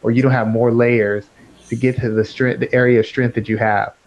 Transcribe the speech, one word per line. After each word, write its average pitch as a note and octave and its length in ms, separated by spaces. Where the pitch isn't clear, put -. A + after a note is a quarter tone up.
or A2+ 100
you B2 100
don't C3 100
have A#2+ 140
more A2+ 240
layers A#2 560
to A#2+ 80
get B2+ 240
to A#2+ 100
the A2 140
strength, B2 360
the A#2 120
area B2 280
of A2 60
strength B2 280
that G#2+ 140
you G#2+ 80
have. G#2 380